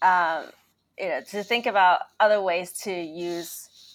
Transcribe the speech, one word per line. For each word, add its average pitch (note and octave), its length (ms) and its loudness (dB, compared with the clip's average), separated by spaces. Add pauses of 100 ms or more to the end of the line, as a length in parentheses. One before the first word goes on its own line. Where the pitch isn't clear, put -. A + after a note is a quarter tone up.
um, E3+ 440 2 (520)
you F#3 120 -6
know, C3 200 -2
to G#3 140 -6
think A#3+ 220 -2
about F#3+ 360 4 (180)
other G#3 220 4
ways F3+ 300 -2 (120)
to G3+ 80 -6
use, E3+ 800 -8 (260)